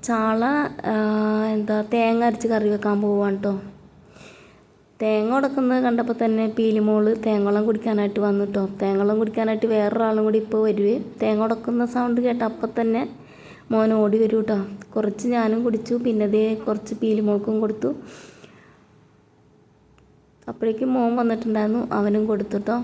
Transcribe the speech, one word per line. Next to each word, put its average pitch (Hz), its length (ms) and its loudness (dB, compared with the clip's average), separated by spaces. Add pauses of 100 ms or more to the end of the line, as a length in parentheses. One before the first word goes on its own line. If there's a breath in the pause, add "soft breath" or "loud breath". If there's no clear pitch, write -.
ചാള, 220 360 0 (500)
ആ, - 20 0 (600)
എന്താ, 214 220 -2 (160)
തേങ്ങ 226 360 2
അരച്ച് 233 240 -2
കറി 214 200 2
വെക്കാൻ 208 320 0
പോവാണ് 202 400 2
ട്ടോ. 202 80 0 (1500 loud breath)
തേങ്ങ 214 360 2
ഉടക്കുന്നത് 269 480 2
കണ്ടപ്പോൾ 233 360 0
തന്നെ 220 220 2 (120)
പീലിമോള് 214 540 4 (140)
തേങ്ങ 208 240 2
വെള്ളം 208 200 2
കുടിക്കാനായിട്ട് 214 580 0
വന്നു 202 280 2
ട്ടോ. 202 80 0 (180)
തേങ്ങ 196 220 0
വെള്ളം 214 180 2
കുടിക്കാനായിട്ട് 220 540 0
വേറൊരാളും 214 520 2
കൂടി 214 180 2
ഇപ്പോൾ 220 220 0
വരുവേ. 202 300 2 (240)
തേങ്ങ 214 260 2
ഉടക്കുന്ന 233 480 -2
സൗണ്ട് 247 320 0
കേട്ട 240 240 0
അപ്പം - 300 -6
തന്നെ 226 220 0 (680 loud breath)
മോൻ 220 180 4 (100)
ഓടി 208 220 2
വരൂ 220 260 2
ട്ടോ. 208 100 0 (360)
കുറച്ച് 214 400 -4
ഞാനും 226 320 0
കുടിച്ചു, 226 280 -2 (120)
പിന്നെ 214 280 0
ദേ 214 80 4 (220)
കുറച്ച് 220 380 -4
പീലിമോൾക്കും 214 600 0
കൊടുത്തു. 214 280 -2 (2500 loud breath)
അപ്പോഴേക്കും 226 460 -2
മോൻ 233 240 2
വന്നിട്ടുണ്ടായിരുന്നു, 226 640 0 (160)
അവനും 208 320 2
കൊടുത്തു 208 360 -2
ട്ടോ. 226 180 0